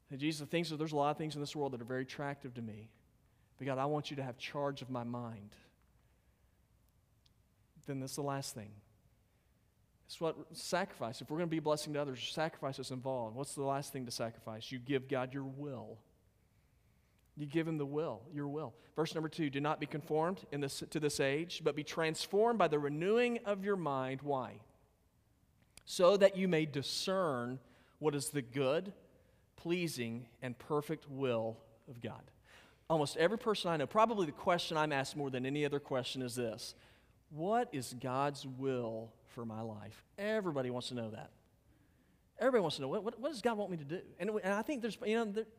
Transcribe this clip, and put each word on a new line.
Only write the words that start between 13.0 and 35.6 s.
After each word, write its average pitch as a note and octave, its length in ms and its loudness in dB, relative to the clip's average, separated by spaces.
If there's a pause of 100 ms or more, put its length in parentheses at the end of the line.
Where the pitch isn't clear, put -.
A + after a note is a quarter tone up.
What's C#3 200 -6
the C#3+ 80 -2
last C3+ 280 -2
thing C3 140 -6
to A#2 60 -8
sacrifice? A2+ 600 -6
You C3 60 -6
give B2+ 300 0
God B2+ 260 0
your C#3 120 -4
will. C3+ 520 -8 (1400)
You D3 120 -6
give D#3 200 0
him D#3+ 120 0
the C#3+ 60 0
will, C#3 360 -2 (100)
your C#3+ 160 -4
will. C#3+ 280 -6 (200)
Verse D#3+ 200 2
number D#3+ 140 0
two, D3+ 200 0
"Do C#3 100 0
not D3+ 200 2
be D3 80 -2
conformed D#3 640 0
in C#3+ 100 -2
this, C3+ 260 -2
to - 120 -2
this D3+ 200 2
age, D3+ 440 2
but D3+ 120 4
be D3 80 -2
transformed G3 760 4
by F3+ 80 8
the D3 100 4
renewing G3 640 2
of G3+ 260 -2
your G3+ 120 2
mind." C3+ 440 0
Why? B2+ 380 -2 (1300)
"So F#3+ 320 8
that F#3+ 200 8
you F#3+ 100 4
may D#3+ 200 6
discern C3+ 920 0 (380)
what D3+ 160 4
is C#3 160 0
the C#3+ 140 0
good, C#3 500 2 (640)
pleasing, C3 720 -2 (160)
and B2+ 160 -6
perfect D3 500 -2
will A#2 480 0 (320)
of A#2+ 120 -16
God." - 280 -10 (580)
Almost D3+ 300 4
every F3+ 220 6
person G3 320 0
I E3 60 2
know, C#3 100 2
probably G#3+ 400 4
the D3 40 -4
question F3 460 2
I'm D3+ 140 4
asked C3+ 240 0
more C#3 160 -2
than B2+ 120 -2
any C#3+ 220 0